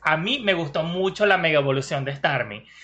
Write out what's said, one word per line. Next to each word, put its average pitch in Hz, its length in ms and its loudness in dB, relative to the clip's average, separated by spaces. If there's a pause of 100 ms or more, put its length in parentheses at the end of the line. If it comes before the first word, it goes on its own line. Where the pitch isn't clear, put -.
a 156 140 4
mí 226 240 -2
me 202 140 2
gustó 165 280 -2
mucho 190 440 0
la 196 120 4
mega 160 220 2
evolución 139 440 0
de 139 120 -4
Starmie. 120 500 -2 (180)